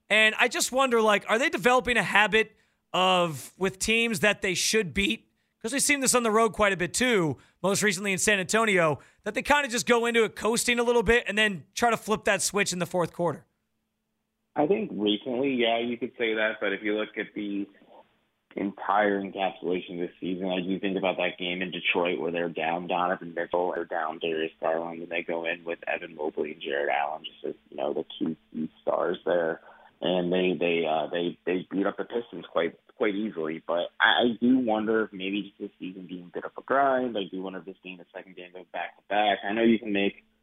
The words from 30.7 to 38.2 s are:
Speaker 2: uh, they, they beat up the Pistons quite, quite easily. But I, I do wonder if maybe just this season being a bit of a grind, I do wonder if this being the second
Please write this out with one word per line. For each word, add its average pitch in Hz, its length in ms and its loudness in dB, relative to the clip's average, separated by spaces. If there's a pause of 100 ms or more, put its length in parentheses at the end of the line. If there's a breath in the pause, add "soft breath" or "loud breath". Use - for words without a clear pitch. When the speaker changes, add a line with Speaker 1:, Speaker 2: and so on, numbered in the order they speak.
Speaker 2:
uh, 78 260 0
they, 87 340 -4
they 87 260 -2
beat 98 140 0
up 101 100 -2
the 98 80 -8
Pistons 92 480 -8
quite, 85 260 -2 (200)
quite 107 180 0
easily. 82 500 -4
But 87 260 -2 (100)
I, 101 220 4
I 120 180 2
do 127 160 6
wonder 110 460 0
if 101 100 -8
maybe 98 300 -4
just 98 160 -16
this 101 200 -10
season 92 300 -12
being 90 140 -12
a 87 100 -20
bit 87 100 -8
of - 140 -10
a - 60 -14
grind, 127 540 0
I 98 140 -4
do 95 100 -8
wonder 92 180 -8
if 82 60 -16
this 95 180 -16
being 92 160 -14
the 85 140 -20
second 92 220 -16